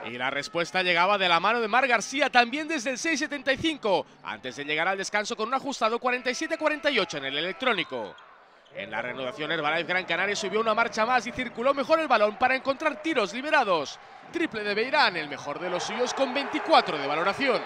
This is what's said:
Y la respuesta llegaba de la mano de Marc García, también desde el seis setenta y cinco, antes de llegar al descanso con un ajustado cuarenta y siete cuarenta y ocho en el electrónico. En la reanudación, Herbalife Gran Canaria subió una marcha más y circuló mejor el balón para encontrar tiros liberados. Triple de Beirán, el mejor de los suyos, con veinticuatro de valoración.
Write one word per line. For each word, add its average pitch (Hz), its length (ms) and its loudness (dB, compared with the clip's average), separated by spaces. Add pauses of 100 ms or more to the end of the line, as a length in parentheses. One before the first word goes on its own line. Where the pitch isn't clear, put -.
Y 107 60 -8
la 123 200 -2
respuesta 165 520 -2
llegaba 180 360 4
de 185 100 2
la 165 120 6
mano 220 200 2
de 226 60 0
Marc 247 220 2
García, 247 420 0
también 254 380 4
desde 277 220 -2
el 247 80 -4
seis 320 200 0
setenta 277 340 -2
y 269 40 2
cinco, 226 500 0 (160)
antes 107 320 -10
de 143 100 -8
llegar 151 220 0
al 196 120 0
descanso 208 380 -2
con 214 120 -4
un 262 60 -2
ajustado 240 440 -2
cuarenta 247 320 -2
y 247 60 -4
siete 320 200 -4
cuarenta 302 340 0
y 233 100 2
ocho 170 160 -2
en 135 80 -6
el 135 140 -4
electrónico. 165 760 -2 (580)
En 101 180 -10
la 110 120 -4
reanudación, 131 480 -6
Herbalife 160 380 0
Gran 180 160 0
Canaria 190 320 -2
subió 202 240 -2
una 220 140 2
marcha 220 300 2
más 247 220 2
y 240 60 -8
circuló 254 420 -2
mejor 285 240 2
el 320 80 0
balón 214 300 4
para 254 180 2
encontrar 269 480 -2
tiros 226 320 0
liberados. 240 640 0 (340)
Triple 302 300 -2
de 208 120 -2
Beirán, 240 420 4
el 151 120 -4
mejor 143 300 -8
de 180 100 -4
los 175 140 -2
suyos, 240 320 -2
con 262 180 2
veinticuatro 277 640 2
de 139 100 -4
valoración. 190 600 0